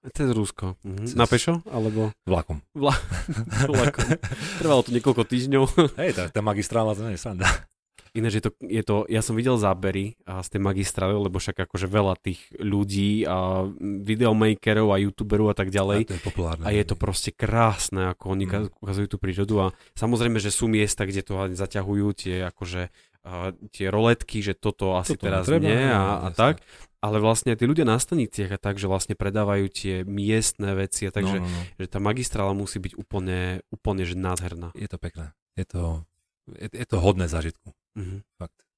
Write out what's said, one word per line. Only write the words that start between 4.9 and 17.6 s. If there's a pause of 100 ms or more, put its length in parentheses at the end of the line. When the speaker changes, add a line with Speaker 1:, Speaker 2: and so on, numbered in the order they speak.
Speaker 1:
niekoľko
týždňov. (200)
<laughs>
Speaker 2:
Hej,
tá,
tá
magistrála,
to
nie
je
sranda. (640)
Speaker 1:
Ináč
je
to, (100)
je
to, (120)
ja
som
videl
zábery
a
z
tej
magistrály,
lebo
však
akože
veľa
tých
ľudí
a (380)
videomakerov
a
youtuberov
a
tak
ďalej.
Speaker 2:
A
to
je
populárne.
Speaker 1:
A
je
to
proste
krásne,